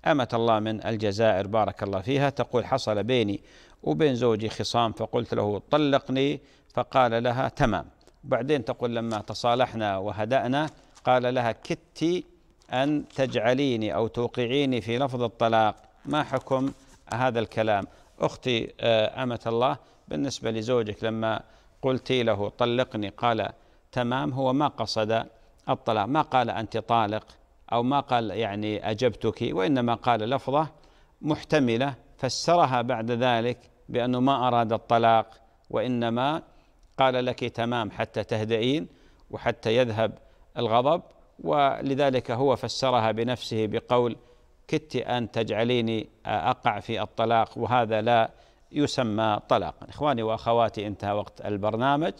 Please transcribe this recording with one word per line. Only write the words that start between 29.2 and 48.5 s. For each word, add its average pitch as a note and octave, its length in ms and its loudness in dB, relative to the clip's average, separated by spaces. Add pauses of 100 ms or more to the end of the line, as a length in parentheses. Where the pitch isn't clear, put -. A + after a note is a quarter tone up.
وإنما C3+ 420 2
قال A2+ 260 0
لفظة C3+ 460 -2 (560)
محتملة B2+ 720 0 (220)
فسرها C3+ 680 2
بعد A#2 280 -2
ذلك A#2+ 480 0 (300)
بأنه B2 320 0
ما B2+ 280 2
أراد A#2 240 2
الطلاق، A2+ 680 2 (300)
وإنما B2 720 -2 (560)
قال B2+ 260 2
لك: B2 200 -4
"تمام"، A#2 460 -2
حتى G#2+ 340 -6
تهدئين A#2 640 0 (420)
وحتى A2+ 460 -2
يذهب A2+ 360 2 (460)
الغضب، B2+ 440 2 (420)
ولذلك C3+ 840 2
هو B2 260 2
فسرها A#2 560 0
بنفسه A#2 540 -2
بقول: A#2 500 0 (520)
"كدت D#3 280 -4
أن B2 340 -2
تجعليني A2+ 800 0 (180)
أقع G#2+ 540 -2
في G#2+ 220 -4
الطلاق"، A2+ 560 0
وهذا A2+ 420 2
لا A2+ 300 4 (420)